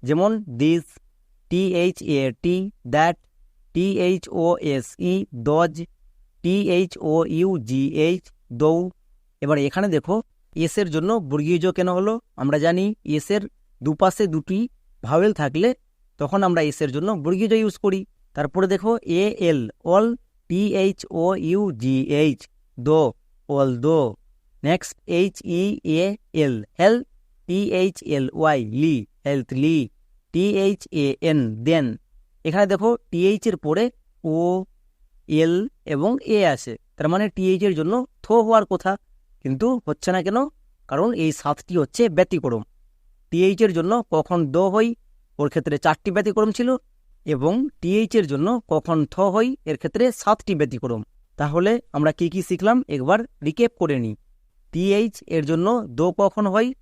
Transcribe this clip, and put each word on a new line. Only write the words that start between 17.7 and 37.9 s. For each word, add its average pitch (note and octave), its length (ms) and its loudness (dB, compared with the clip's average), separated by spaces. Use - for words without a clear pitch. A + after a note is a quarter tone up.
করি। F#3+ 140 0
তারপরে D3 380 0
দেখো G3+ 180 0
এ - 20 2
এল, D3+ 100 2
অল, G#3 120 6
টি F3+ 120 0
এইচ G3 160 0
ও - 20 2
ইউ F#3+ 120 2
জি C3 140 0
এইচ, D3+ 180 2
দো, D3+ 240 2
অল C#3 200 2
দো। D#3+ 140 4
নেক্সট E3+ 320 -2
এইচ F#3 180 0
ই F3+ 40 0
এ - 20 2
এল, C3+ 120 0
হেল, G3+ 160 6
টি F3+ 120 -2
এইচ F#3+ 160 0
এল C3+ 180 0
ওয়াই, D3+ 260 0
লি, D#3+ 140 2
হেলথ, C#3 240 -4
লি, D#3+ 160 2
টি E3+ 100 0
এইচ G3 160 0
এ - 20 0
এন, D3+ 100 2
দেন। D#3 200 2
এখানে F3+ 260 2
দেখো G3+ 180 0
টি E3+ 100 -4
এইচ G#3 200 -2
এর F#3 160 -2
পরে E3 180 0
ও, D#3+ 140 -2
এল D#3+ 240 2
এবং D#3 180 0
এ G#3 40 4
আছে, B2 200 -8
তার D3+ 160 -2
মানে G3 140 0
টিএইচ F#3 320 0
এর F#3+ 120 2
জন্য D#3+ 140 0